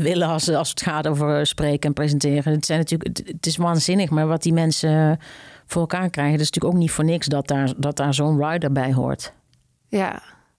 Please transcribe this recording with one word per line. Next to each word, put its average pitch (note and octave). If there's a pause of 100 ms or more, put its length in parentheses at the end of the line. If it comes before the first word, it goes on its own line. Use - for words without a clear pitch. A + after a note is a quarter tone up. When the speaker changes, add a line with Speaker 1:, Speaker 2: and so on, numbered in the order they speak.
Speaker 1:
willen E3+
als, D#3+
als D#3
het -
gaat D#3
over, D3
eh, D3
spreken D3
en D3
presenteren. D3
Het D3+
zijn D#3+
natuurlijk, E3
het, -
het -
is E3
waanzinnig, E3+
maar D#3
wat D#3+
die E3
mensen D#3+ (480)
voor -
elkaar F3
krijgen, C#3+
dat D3+
is D3+
natuurlijk E3+
ook F3+
niet E3
voor D3+
niks E3
dat C#3
daar, C#3
dat C#3+
daar C#3+
zo'n D3
rider D#3+
bij C3+
hoort. C3 (560)
Speaker 2:
Ja. G3 (360)